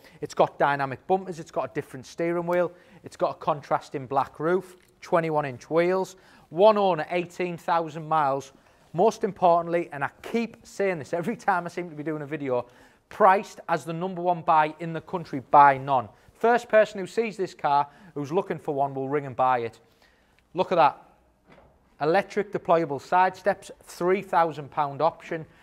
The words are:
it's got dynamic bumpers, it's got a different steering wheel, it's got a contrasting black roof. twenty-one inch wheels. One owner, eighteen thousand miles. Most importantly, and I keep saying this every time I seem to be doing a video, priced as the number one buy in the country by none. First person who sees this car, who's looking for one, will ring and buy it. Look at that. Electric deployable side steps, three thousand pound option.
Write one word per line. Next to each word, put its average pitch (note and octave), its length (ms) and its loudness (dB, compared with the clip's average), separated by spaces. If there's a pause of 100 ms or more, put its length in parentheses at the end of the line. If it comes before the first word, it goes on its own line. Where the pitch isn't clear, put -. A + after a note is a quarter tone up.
(200)
it's - 140 -12
got - 260 0
dynamic C#3 480 -2
bumpers, F#3 320 -4
it's D#3+ 120 -18
got C3 200 -6
a - 20 -20
different C3+ 320 -10
steering E3+ 420 -4
wheel, F3 260 0 (320)
it's - 100 -18
got E3 160 -2
a - 40 -14
contrasting D3 720 -6
black C3+ 340 -4
roof. F3+ 340 -2 (300)
twenty-one D#3+ 400 0
inch B2+ 240 -12
wheels. F3 460 0 (340)
One G#3 300 4
owner, F3 320 0
eighteen F3 460 -6
thousand D#3+ 520 -4
miles. C#3 440 0 (400)
Most G#3 300 2
importantly, E3+ 680 0
and C#3+ 120 -8
I C3+ 60 -2 (140)
keep A3+ 400 -4
saying F#3+ 340 -2
this C#3 160 -8
every F3 220 -4
time F3+ 300 -2
I E3+ 40 -12
seem F3 220 -10
to D3+ 40 -18
be D3+ 60 -10
doing D3+ 220 -6
a - 20 -10
video, C3+ 400 -4 (440)
priced G3+ 500 2 (100)
as E3 160 -2
the E3 80 -8
number F3 280 -6
one F3 200 -2
buy D#3 380 2
in E3 140 -8
the D#3+ 80 -8
country D#3 400 -8 (100)
by C#3+ 260 10
none. C3 320 -2 (240)
First A#3 360 0
person G#3+ 300 4
who F#3 60 -8
sees A3 320 -4
this F3+ 160 -6
car, C#3+ 340 0 (280)
who's C#3+ 160 -6
looking F3+ 260 -2
for D3+ 160 -6
one, C#3 220 -2
will C3+ 120 -6
ring C#3 200 -4
and B2 80 -12
buy B2+ 240 2
it. A2+ 200 -8 (760)
Look F3+ 160 -2
at F#3 40 2
that. D3+ 260 4 (1000)
Electric G3 500 0
deployable E3 480 0
side F#3 360 2
steps, - 340 -4 (140)
three F3+ 400 -2
thousand D#3 480 -2
pound C#3 320 -4
option. E3 420 -4 (180)